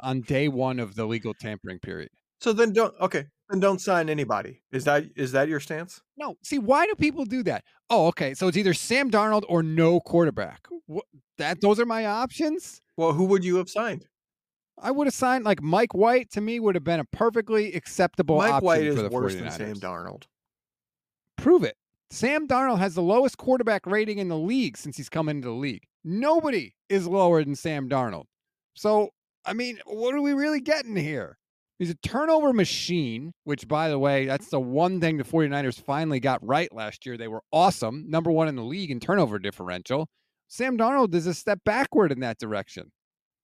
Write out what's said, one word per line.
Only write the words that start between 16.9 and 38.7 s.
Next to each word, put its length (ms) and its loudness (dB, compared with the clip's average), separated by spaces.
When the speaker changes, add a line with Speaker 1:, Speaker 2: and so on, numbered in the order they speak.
Speaker 1:
a 40 -6
perfectly 720 0
acceptable 640 0
Speaker 2:
Mike 160 4
Speaker 1:
option 120 2
Speaker 2:
White 160 4
Speaker 1:
for 60 2
Speaker 2:
is 80 0
Speaker 1:
the 120 0
Speaker 2:
worse 260 -2
than 140 -6
Speaker 1:
forty-niners. 320 -8
Speaker 2:
Sam 100 -8
Darnold. 320 -12
Speaker 1:
Prove 280 6
it. 120 -4
Sam 360 -2
Darnold 320 2
has 160 0
the 80 -2
lowest 360 2
quarterback 480 0
rating 320 -2
in 100 -4
the 80 -4
league 400 -2
since 200 -14
he's 120 -12
come 200 -2
into 200 -4
the 60 -6
league. 300 -6
Nobody 680 0
is 180 0
lower 360 4
than 120 -4
Sam 340 -6
Darnold. 360 -2
So, 360 2
I 100 -6
mean, 320 -6
what 280 -2
are 60 0
we 140 2
really 260 0
getting 360 -2
here? 420 -4
He's 120 -2
a 40 -8
turnover 580 2
machine, 800 -2
which, 220 -6
by 220 0
the 100 0
way, 280 2
that's 240 -4
the 100 0
one 400 0
thing 160 2
the 80 -4
forty-niners 540 0
finally 420 -2
got 260 0
right 280 0
last 320 -12
year. 100 -10
They 120 -10
were 140 -10
awesome, 560 2
number 220 0
one 180 2
in 80 -4
the 60 -6
league 280 -6